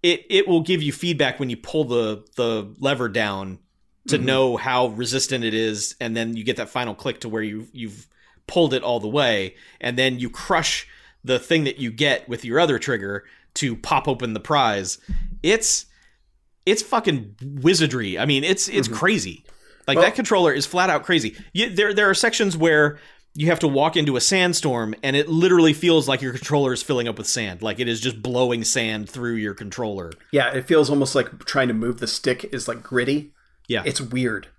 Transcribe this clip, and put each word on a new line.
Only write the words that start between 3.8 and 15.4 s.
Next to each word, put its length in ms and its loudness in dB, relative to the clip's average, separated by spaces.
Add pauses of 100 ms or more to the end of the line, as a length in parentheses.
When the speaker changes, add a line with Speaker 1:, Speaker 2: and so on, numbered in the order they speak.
Speaker 1:
to 80 2
Speaker 2:
Mm-hmm. 100 -2
Speaker 1:
know 300 2
how 320 2
resistant 540 -4
it 120 -2
is, 440 -2
and 160 -4
then 220 -4
you 60 -8
get 140 -2
that 120 -8
final 240 -6
click 280 -8
to 80 -10
where 120 -6
you, 300 -8
you've 340 -14 (400)
pulled 300 2
it 80 -2
all 160 -2
the 80 -6
way, 480 0 (260)
and 160 -4
then 220 0
you 100 -4
crush 580 -2 (360)
the 160 0
thing 240 2
that 160 -4
you 100 -4
get 400 0
with 160 -8
your 140 0
other 180 4
trigger 460 -4 (320)
to 200 -2
pop 320 0
open 260 -2
the 60 -4
prize. 600 0 (420)